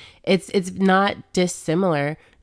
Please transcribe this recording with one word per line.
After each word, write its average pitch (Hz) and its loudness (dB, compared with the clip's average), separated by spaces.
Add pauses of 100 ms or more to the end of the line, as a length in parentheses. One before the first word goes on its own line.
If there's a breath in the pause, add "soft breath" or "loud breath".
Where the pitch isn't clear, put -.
(240 loud breath)
it's, 180 0
it's 185 -2
not 190 0
dissimilar 165 0 (260 soft breath)